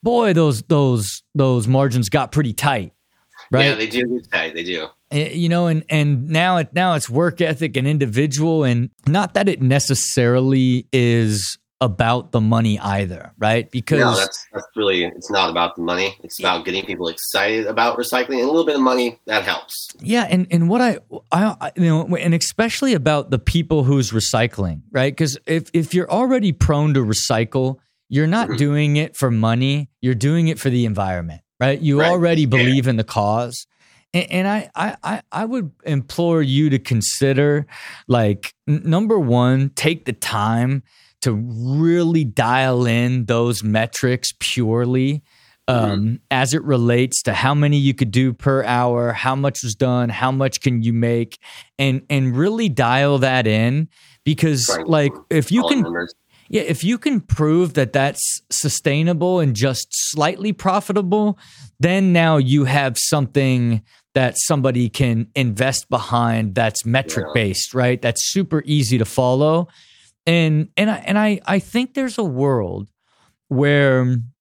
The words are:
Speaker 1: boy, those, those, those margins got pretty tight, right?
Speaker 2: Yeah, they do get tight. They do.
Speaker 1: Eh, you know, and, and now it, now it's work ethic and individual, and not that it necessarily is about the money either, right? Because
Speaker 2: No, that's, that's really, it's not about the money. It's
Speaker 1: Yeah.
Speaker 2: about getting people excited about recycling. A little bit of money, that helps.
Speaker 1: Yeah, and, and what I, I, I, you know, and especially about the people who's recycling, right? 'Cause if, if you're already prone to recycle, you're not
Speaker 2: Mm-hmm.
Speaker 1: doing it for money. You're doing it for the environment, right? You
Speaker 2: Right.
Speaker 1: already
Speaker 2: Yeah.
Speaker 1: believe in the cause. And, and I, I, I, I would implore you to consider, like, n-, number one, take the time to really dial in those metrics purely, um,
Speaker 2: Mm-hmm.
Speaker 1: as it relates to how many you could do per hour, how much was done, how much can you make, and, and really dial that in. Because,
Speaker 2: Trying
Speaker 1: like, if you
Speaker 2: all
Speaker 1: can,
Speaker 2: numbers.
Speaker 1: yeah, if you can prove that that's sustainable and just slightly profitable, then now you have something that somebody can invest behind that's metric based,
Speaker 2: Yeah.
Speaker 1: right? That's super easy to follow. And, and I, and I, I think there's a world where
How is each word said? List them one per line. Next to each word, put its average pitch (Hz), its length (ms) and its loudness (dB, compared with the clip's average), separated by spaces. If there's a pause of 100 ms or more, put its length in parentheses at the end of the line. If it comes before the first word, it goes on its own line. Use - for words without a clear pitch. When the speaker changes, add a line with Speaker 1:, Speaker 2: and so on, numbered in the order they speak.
Speaker 1:
boy, 233 300 2
those, 151 280 2
those, 127 600 0 (120)
those 127 320 2
margins 127 420 2
got 135 240 0
pretty 143 200 0
tight, 120 400 -2 (580)
right? 135 160 2
Speaker 2:
Yeah, 139 80 2
they 110 140 -4
do 123 180 -2
get 120 240 -6
tight. 82 240 -4
They 85 100 -8
do. 85 220 -6 (240)
Speaker 1:
Eh, 147 220 -2
you 170 160 -2
know, 170 180 0
and, 160 240 0
and 147 400 0
now 175 280 2
it, 156 160 -4
now 180 200 2
it's 143 160 -4
work 165 300 0
ethic 151 360 -2
and 131 120 0
individual, 147 760 0
and 120 260 0 (160)
not 175 280 0
that 196 140 2
it 170 120 -2
necessarily 127 1300 2
is 117 680 2 (220)
about 117 520 0
the 120 80 2
money 110 380 2
either, 98 580 -6
right? 113 340 0
Because 135 300 -2
Speaker 2:
No, 113 160 2
that's, - 380 -4
that's 98 200 -10
really, 98 300 0
it's 87 260 -10
not 95 200 0
about 85 260 -2
the 87 60 -8
money. 90 400 -4
It's - 180 -14
Speaker 1:
Yeah. 92 140 0
Speaker 2:
about 85 100 -6
getting 92 220 -6
people 87 220 -8
excited 104 580 -4
about 113 320 -2
recycling. 123 440 -2
A 127 40 0
little 160 180 2
bit 151 120 0
of 135 40 0
money, 123 460 0
that 107 160 -2
helps. - 480 -8 (100)
Speaker 1:
Yeah, 226 300 0
and, 180 200 2
and 170 200 2
what 180 100 2
I, 240 180 2 (320)
I, 196 300 2
I, - 160 -8
you 175 80 2
know, 165 320 0
and 165 160 0
especially 226 640 0
about 147 360 0
the 131 80 0
people 156 460 0
who's 131 280 2
recycling, 107 680 -2 (120)
right? 135 220 0
'Cause 147 220 -2 (100)
if, 160 280 -2
if 165 180 0
you're 180 180 0
already 233 420 2
prone 147 420 0
to 135 60 2
recycle, 117 760 -2 (320)
you're 151 200 0
not 214 200 0
Speaker 2:
Mm-hmm. - 80 -4
Speaker 1:
doing 147 400 2
it - 200 -2
for 131 140 0
money. 123 600 0 (100)
You're 127 140 0
doing 156 340 2
it 160 100 -2
for 135 120 0
the 123 160 2
environment, 90 560 -4 (180)
right? 135 180 0
You 147 220 2
Speaker 2:
Right. 165 100 4
Speaker 1:
already 170 320 2
Speaker 2:
Yeah. 135 60 2
Speaker 1:
believe 127 380 2
in 123 100 2
the 110 80 0
cause. 110 600 -4 (480)
And, 175 160 -2
and 185 180 -2
I, 208 260 -4
I, 196 280 -4
I, 208 200 -6 (100)
I 180 120 -4
would 226 260 -6 (140)
implore 160 560 0
you 143 300 2
to 135 80 2
consider, 139 880 0 (420)
like, 110 460 0 (120)
n-, 147 200 0
number 208 320 2
one, 131 560 2
take 160 320 -2
the 127 80 -6
time 117 680 -2 (400)
to 123 100 0
really 147 880 0
dial 123 600 2
in 120 400 0
those 117 400 0
metrics 113 760 0
purely, 127 840 0 (440)
um, 127 100 2 (140)
Speaker 2:
Mm-hmm. 104 240 0 (160)
Speaker 1:
as 131 220 0
it 156 120 0
relates 123 580 2
to - 100 -2
how 135 220 2
many 147 240 2
you 139 160 2
could 117 160 -2
do 127 240 2
per 135 300 0
hour, 120 480 0
how 131 220 -4
much 139 280 -2
was 113 120 -6
done, 123 360 0
how 131 200 -2
much 135 300 -2
can 120 220 0
you 113 100 0
make, 117 460 -2 (400)
and, 135 320 0
and 131 260 0
really 208 320 0
dial 139 520 2
that 127 260 2
in. 120 420 2 (340)
Because, 147 440 0
Speaker 2:
Trying 101 200 -2
Speaker 1:
like, 151 260 2 (180)
if 151 200 0
you 233 120 2
Speaker 2:
all - 80 0
Speaker 1:
can, 277 100 2
Speaker 2:
numbers. 87 340 -4 (360)
Speaker 1:
yeah, 208 100 0
if 160 240 -4
you 233 140 0
can 262 240 0
prove 156 500 0
that 135 220 0
that's - 560 -2
sustainable 165 880 0
and 135 160 2
just 123 360 -2
slightly 185 600 -2
profitable, 202 840 0 (420)
then 185 320 4
now 165 240 4
you 139 300 4
have 135 320 0
something 127 840 0 (320)
that 127 240 2
somebody 127 540 0
can 113 440 -2
invest 127 540 -2
behind 113 640 0
that's 113 300 0
metric 120 480 -2
based, 104 400 -2
Speaker 2:
Yeah. 127 80 -2
Speaker 1:
right? 123 220 0
That's - 280 -2
super 160 360 -2
easy 127 320 2
to 110 80 2
follow. 147 640 0 (580)
And, 160 420 2 (100)
and 208 120 2
I, 185 140 -2
and 202 140 0
I, 208 260 0
I 196 140 0
think 247 340 -4
there's 262 240 -4
a 226 80 -2
world 123 640 -2 (600)
where 135 680 2 (240)